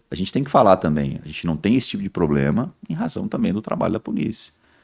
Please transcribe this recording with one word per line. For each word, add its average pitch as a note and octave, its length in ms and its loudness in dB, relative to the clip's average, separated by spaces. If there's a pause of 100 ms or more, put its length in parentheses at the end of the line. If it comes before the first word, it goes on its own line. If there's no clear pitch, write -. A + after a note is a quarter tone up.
(100)
a - 40 -8
gente F2+ 180 -6
tem C3 100 0
que C#3 80 -6
falar G2+ 280 8
também. D2+ 440 -2
A - 40 -18
gente D2+ 200 -8
não D#2+ 100 0
tem G2+ 200 2
esse - 120 0
tipo G2+ 140 -6
de G2 60 -6
problema D2 680 0 (140)
em E2 60 -4
razão G2 340 -6
também B2 240 -2
do G#2 80 -2
trabalho - 320 -2
da G2 80 -2
polícia. - 540 -6 (300)